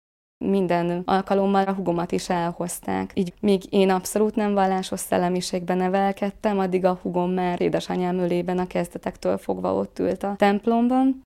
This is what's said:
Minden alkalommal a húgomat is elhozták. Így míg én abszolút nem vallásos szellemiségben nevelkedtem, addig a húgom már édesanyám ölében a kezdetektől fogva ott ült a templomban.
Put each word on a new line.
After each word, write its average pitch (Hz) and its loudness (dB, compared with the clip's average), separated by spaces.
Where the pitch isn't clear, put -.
Minden 175 0
alkalommal 196 2
a 196 -2
húgomat 175 -2
is 185 -4
elhozták. 175 -4
Így 180 -2
míg 196 0
én 196 4
abszolút 208 0
nem 208 0
vallásos 190 0
szellemiségben 180 0
nevelkedtem, 196 0
addig 185 0
a 185 6
húgom 180 -2
már 180 0
édesanyám 180 0
ölében 175 0
a 180 0
kezdetektől 180 -4
fogva 185 -2
ott 196 -4
ült 185 -2
a 202 -4
templomban. 240 2